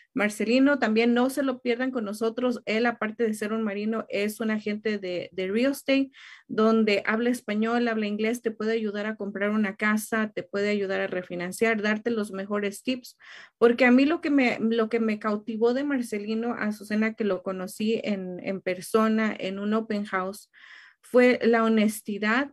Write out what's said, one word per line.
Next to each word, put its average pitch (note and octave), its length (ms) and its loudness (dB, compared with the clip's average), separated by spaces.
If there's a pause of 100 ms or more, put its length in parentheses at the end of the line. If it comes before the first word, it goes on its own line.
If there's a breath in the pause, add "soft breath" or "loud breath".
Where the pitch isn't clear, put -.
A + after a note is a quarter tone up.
(140 loud breath)
Marcelino. A#3 680 2
También A#3 340 2
no B3 160 4
se C#4 140 -2
lo B3+ 180 -4
pierdan B3 300 -2
con A#3 140 -4
nosotros. A3+ 600 -2
Él, A3 200 0
aparte A#3 400 -2
de A3 80 0
ser G#3 180 -4
un A3+ 120 -2
marino, G#3 440 -4
es G#3 320 -4
un A3 100 -2
agente G#3+ 500 -4
de, F3+ 340 -6
de F#3 180 -4
real B3 220 2
estate, C4+ 380 0 (360 loud breath)
donde A3 580 4
habla A#3 260 0
español, A#3 580 0
habla A3 180 -2
inglés, G#3+ 340 -2
te A3 100 -2
puede G#3+ 200 -4
ayudar G#3 340 -2
a A3 120 -6
comprar G3+ 320 -4
una G#3 260 0
casa, G#3+ 580 0
te F3+ 100 -6
puede G3+ 260 -2
ayudar G3 320 -2
a G3 60 -2
refinanciar, F#3 720 -2
darte G#3+ 280 0
los G#3 220 -2
mejores G3+ 500 -6
tips. - 360 -6 (400 loud breath)
Porque A#3+ 260 6
a B3 80 8
mí C4 140 8
lo E4 160 0
que D#4+ 80 -2
me, C4+ 320 4
lo A3+ 260 2
que A3+ 140 0
me G#3+ 180 0
cautivó A3 540 0
de C4+ 100 -2
Marcelino, A#3 720 -2
Azucena, G#3+ 600 -2
que A3 120 -4
lo F#3 180 -2
conocí F#3+ 600 -2
en, F#3 360 -4
en G3 200 -6
persona, A3 760 -2
en G3 220 -6
un G#3 140 -2
open G#3+ 320 -2
house, F#3+ 440 -6 (560 loud breath)
fue B3 380 6
la A3+ 220 4
honestidad, G#3+ 880 0